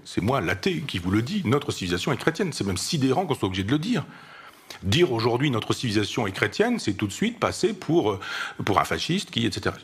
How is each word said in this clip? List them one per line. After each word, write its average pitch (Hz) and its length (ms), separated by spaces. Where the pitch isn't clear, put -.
C'est - 180
moi, 123 180
l'athée, 160 460
qui - 140
vous 87 100
le 107 120
dis, 180 220
notre 139 280
civilisation 90 400
est 113 60
chrétienne. 165 340
C'est 107 140
même 95 120
sidérant 143 480
qu'on 143 80
soit 104 140
obligé 95 160
de 104 80
le 151 80
dire. 185 260
Dire 143 280
aujourd'hui « 123 380
notre 110 240
civilisation 107 520
est 95 60
chrétienne », 214 460
c'est - 160
tout 101 140
de 98 40
suite 233 280
passer 180 340
pour, 147 380
euh, 95 80
pour 95 160
un 73 40
fasciste - 480
qui, 113 120
et 101 60
cetera. - 340